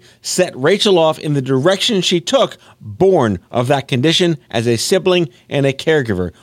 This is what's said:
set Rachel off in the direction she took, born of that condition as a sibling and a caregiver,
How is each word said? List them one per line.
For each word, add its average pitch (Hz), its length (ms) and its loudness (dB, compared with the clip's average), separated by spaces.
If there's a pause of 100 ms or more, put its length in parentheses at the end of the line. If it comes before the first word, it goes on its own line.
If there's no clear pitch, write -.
(220)
set - 340 -2
Rachel 190 420 2
off 156 220 2
in 151 140 -4
the 143 80 0
direction 156 600 0
she 170 200 0
took, 240 340 0 (240)
born 113 580 2 (140)
of 123 160 -2
that 139 220 -2
condition 147 480 0 (120)
as 113 160 -2
a 117 120 2
sibling 180 500 0 (220)
and 139 160 -2
a 135 80 0
caregiver, 113 680 -2